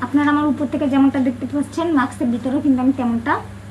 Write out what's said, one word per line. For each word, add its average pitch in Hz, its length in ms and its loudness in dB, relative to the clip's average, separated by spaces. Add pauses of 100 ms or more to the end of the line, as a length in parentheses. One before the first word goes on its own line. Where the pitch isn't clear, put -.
আপনারা 285 280 2
আমার 294 180 0
উপর 269 220 -2
থেকে 302 200 -2
যেমনটা 277 340 4
দেখতে 262 260 -4
পাচ্ছেন 294 340 -2 (120)
মাস্কের 254 340 -2
ভিতরেও 254 320 -2
কিন্তু 262 180 4
আমি 262 160 4
তেমনটা। 233 340 0 (380)